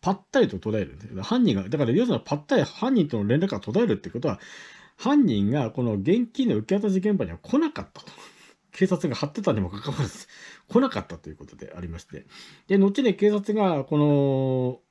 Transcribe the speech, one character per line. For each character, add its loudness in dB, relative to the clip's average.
ぱ 0
っ -4
た 4
り 4
と -6
途 -4
絶 0
え -4
る -18
ん -20
で -18
す。 -10
犯 2
人 4
が、 -2
だ -2
か 0
ら 0
要 2
す -2
る 2
に -4
ぱ -4
っ -10
た 2
り 4
犯 -2
人 2
と -4
の -2
連 4
絡 0
が -4
途 -10
絶 2
え 0
る 0
っ -4
て -14
こ -8
と -2
は、 -4
犯 2
人 2
が -2
こ -4
の 0
現 0
金 -4
の 2
受 0
け 0
渡 0
し 0
現 0
場 -2
に -10
は -12
来 -2
な 0
か -12
っ -14
た -20
と。 -20
警 0
察 0
が -2
張 -4
っ -8
て -8
た 2
に 0
も -2
か -12
か -6
わ -6
ら 0
ず、 -14
来 4
な 0
か -6
っ -12
た -14
と -18
い -16
う -20
こ -20
と -20
で -18
あ -14
り -10
ま -12
し -18
て。 -18
で、 4
後 4
に 4
警 4
察 -2
が 2
こ 0
の 2